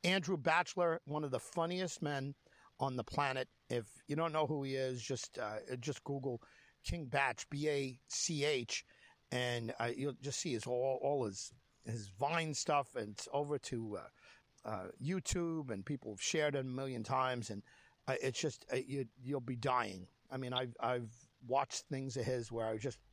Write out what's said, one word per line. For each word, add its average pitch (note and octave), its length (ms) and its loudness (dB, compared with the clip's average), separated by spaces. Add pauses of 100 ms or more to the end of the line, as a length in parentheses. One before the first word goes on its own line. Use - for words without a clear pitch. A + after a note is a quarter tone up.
Andrew F3+ 320 4
Bachelor, E3 680 4
one D3+ 200 -2
of C#3 80 -2
the B2 80 2
funniest F3 600 0
men C#3+ 320 0 (460)
on C3+ 160 0
the B2 80 -2
planet. C3 460 0 (200)
If A#2+ 180 0 (200)
you C#3+ 80 -2
don't D#3+ 180 2
know D#3 140 6
who D3 160 0
he C3+ 140 0
is, C3 260 0
just, - 380 -4
uh, G#2+ 160 -2 (240)
just B2+ 240 -4
Google C3+ 360 -2 (440)
King E3+ 220 -2
Bach, C3 340 2 (100)
B D3 180 0
A C#3 380 0
C - 380 0
H, C#3 400 0 (480)
and, A#2+ 480 0
uh, A#2 140 2
you'll C3+ 280 -2
just C3+ 160 -4
see D#3+ 140 0
his A2 120 -2
all, B2+ 380 2
all C#3 240 4
his, G2 260 -6 (320)
his A2+ 240 -4 (120)
Vine D#3 340 2
stuff, C#3+ 400 2
and G#2+ 160 -2
it's - 220 -10
over C#3+ 260 2
to, A2+ 400 -4
uh, - 680 -14
uh, G2 160 -2 (180)
YouTube, E3 680 0
and G2+ 140 -4
people C#3 280 -4
have G2 100 -8
shared D3+ 320 2
it C#3 60 2
a C3 40 -2
million C3 380 -4
times, B2+ 480 2
and, G#2 120 -6 (460)
uh, C3+ 140 4
it's C3 180 0
just, - 320 -2
uh, B2+ 40 2
you, C3+ 280 -2 (180)
you'll C3+ 180 -2
be B2 160 -4
dying. A2 500 0 (240)
I C3 60 -6
mean, C3 160 -4
I've, B2+ 280 -2
I've B2 300 0 (360)
watched C3 440 0
things C3+ 260 -2
of B2+ 80 0
his B2 260 0
where A#2 160 0
I A2 60 0
was G#2+ 100 -2
just A#2+ 160 -4 (140)